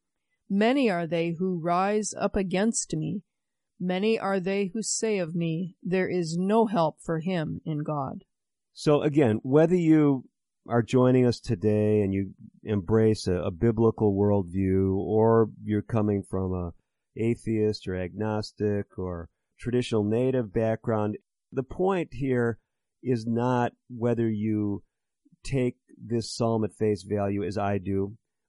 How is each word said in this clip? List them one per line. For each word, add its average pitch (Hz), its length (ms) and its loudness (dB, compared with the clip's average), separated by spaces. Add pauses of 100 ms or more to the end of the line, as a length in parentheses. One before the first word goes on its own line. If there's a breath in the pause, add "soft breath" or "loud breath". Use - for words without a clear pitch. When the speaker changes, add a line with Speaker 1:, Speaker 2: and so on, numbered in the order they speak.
(500)
Speaker 1:
Many 233 400 2
are 170 180 -2
they 170 240 -2
who 180 280 -2
rise 190 540 0
up - 220 -4
against 196 600 -2
me. 160 280 -6 (560)
Many 190 400 0
are 196 200 -2
they 196 340 -2
who 220 80 -6
say 214 360 -2
of 170 180 -4
me, 170 460 -4
'There 185 280 0
is 170 280 -2
no 208 280 2
help 165 360 -2
for 165 180 -4
him 160 460 -4
in 151 180 -4
God.'" 151 400 -6 (500)
Speaker 2:
So 147 280 2
again, 131 420 2
whether 156 320 4
you 156 500 4 (420)
are 117 160 2
joining 127 420 4
us 120 140 0
today 107 640 2
and 98 120 0
you 98 200 -4 (300)
embrace 107 640 2
a, 90 80 0
a 90 160 -2
biblical 110 640 2
worldview, 95 800 2
or 107 540 4 (140)
you're 104 180 -2
coming 104 400 0
from 92 320 -4
a 87 200 -6 (420)
atheist 110 720 -2
or 92 80 -4
agnostic 101 1040 -4
or 87 300 -8 (280)
traditional 120 460 0
native 120 480 0
background, 110 640 -2 (340)
the 131 120 -6
point 185 500 -2
here 120 460 0 (420)
is 120 240 -2
not 120 480 0 (160)
whether 117 400 0
you 104 540 -2 (600)
take 127 340 -2 (200)
this 113 380 -6
psalm 113 280 0
at 98 100 -4
face 104 300 -2
value 101 400 -2
as 92 140 -6
I 101 200 -2
do, 98 400 -4 (320)